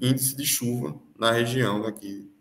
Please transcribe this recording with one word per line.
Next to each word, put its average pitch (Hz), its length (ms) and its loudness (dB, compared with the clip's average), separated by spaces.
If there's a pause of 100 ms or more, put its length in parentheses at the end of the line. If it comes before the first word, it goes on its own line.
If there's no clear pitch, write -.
índice 131 340 2
de 143 100 -4
chuva 131 540 -2 (180)
na 113 140 4
região 117 540 2
aqui 101 440 -10 (120)